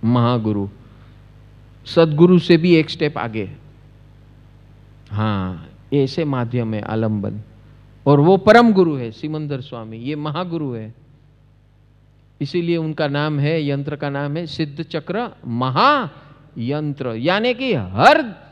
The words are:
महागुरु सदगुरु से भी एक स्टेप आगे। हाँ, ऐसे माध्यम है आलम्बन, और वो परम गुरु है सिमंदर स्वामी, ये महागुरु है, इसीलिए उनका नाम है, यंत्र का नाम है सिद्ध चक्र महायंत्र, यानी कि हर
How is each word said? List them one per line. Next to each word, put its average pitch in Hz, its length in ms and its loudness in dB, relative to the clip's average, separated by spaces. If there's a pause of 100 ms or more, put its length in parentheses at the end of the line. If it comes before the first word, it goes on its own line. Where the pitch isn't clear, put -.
महागुरु 113 640 0 (1160)
सदगुरु 165 520 6
से 170 180 4
भी 170 200 4
एक 156 140 2
स्टेप 151 280 -4
आगे। 110 300 -6 (1600)
हाँ, 98 580 -4 (260)
ऐसे 143 300 0
माध्यम 120 500 -4
है 104 80 -6
आलम्बन, 107 580 -4 (640)
और 143 140 6
वो 175 180 6
परम 226 340 6
गुरु 175 240 2
है 117 160 -8
सिमंदर 151 480 -8
स्वामी, 113 380 -14
ये 135 180 -8
महागुरु 156 560 -6
है, 110 220 -10 (1500)
इसीलिए 170 360 -2
उनका 156 320 -2
नाम 147 320 -2
है, 151 260 -2
यंत्र 143 300 -4
का 143 140 -6
नाम 143 260 -4
है 170 100 -6
सिद्ध 147 360 -8
चक्र 190 460 -6 (180)
महायंत्र, 139 1700 -2
यानी 196 380 0
कि 254 200 -4
हर 143 500 4 (280)